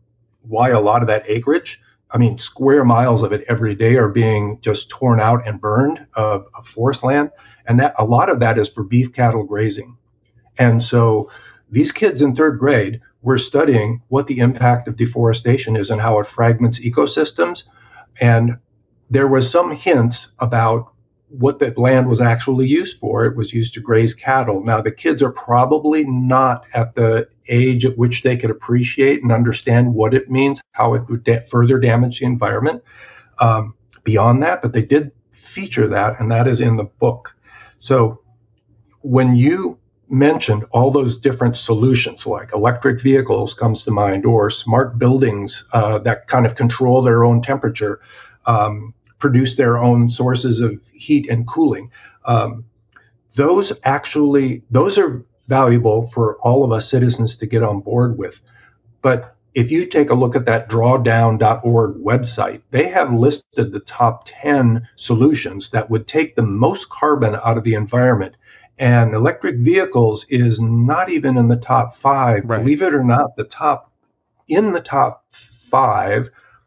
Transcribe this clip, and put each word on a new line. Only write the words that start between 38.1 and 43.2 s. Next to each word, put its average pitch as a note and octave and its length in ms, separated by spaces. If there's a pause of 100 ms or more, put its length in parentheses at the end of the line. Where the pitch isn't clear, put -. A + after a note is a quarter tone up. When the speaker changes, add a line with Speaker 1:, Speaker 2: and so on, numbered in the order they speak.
Speaker 1:
when B2+ 340
you D#3+ 420 (320)
mentioned C3+ 600
all C3 200
those B2+ 280
different A#2+ 380
solutions, A#2 720
like G2+ 280
electric A#2+ 480
vehicles A#2+ 500